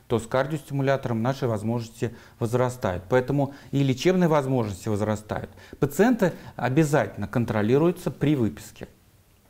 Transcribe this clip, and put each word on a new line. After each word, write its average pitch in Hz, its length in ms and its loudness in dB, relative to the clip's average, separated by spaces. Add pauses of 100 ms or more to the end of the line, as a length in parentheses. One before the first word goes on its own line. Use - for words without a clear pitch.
то 117 100 0
с 113 80 -4
кардиостимулятором 135 960 -2
наши 135 240 -2
возможности 113 640 -4 (300)
возрастают. 117 680 -2
Поэтому 131 460 0 (180)
и 139 120 2
лечебные 170 440 2
возможности 131 600 0
возрастают. 104 600 -2 (280)
Пациенты 202 540 2 (240)
обязательно 127 720 2
контролируются 123 840 2
при 139 240 0
выписке. - 540 -4 (600)